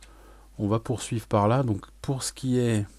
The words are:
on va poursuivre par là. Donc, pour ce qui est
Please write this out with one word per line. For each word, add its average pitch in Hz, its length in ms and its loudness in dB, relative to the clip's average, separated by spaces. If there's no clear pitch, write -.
on 107 100 0
va 110 100 2
poursuivre 113 480 -4
par 104 220 4
là. 127 140 4
Donc, 107 240 -2
pour 131 200 -4
ce - 100 -8
qui 127 260 -2
est 113 280 2